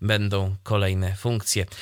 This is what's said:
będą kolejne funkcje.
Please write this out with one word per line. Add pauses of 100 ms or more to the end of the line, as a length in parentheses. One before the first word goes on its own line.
będą
kolejne
funkcje. (160)